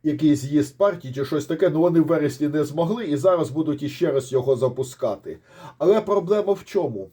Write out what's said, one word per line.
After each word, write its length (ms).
якийсь 360
з'їзд 380
партії 360
чи 120
щось 200
таке, 240
ну 100
вони 200
в 80
вересні 400
не 160
змогли 420
і 120
зараз 320
будуть 340
іще 280
раз 200
його 240
запускати. 840
Але 240
проблема 520
в 120
чому? 460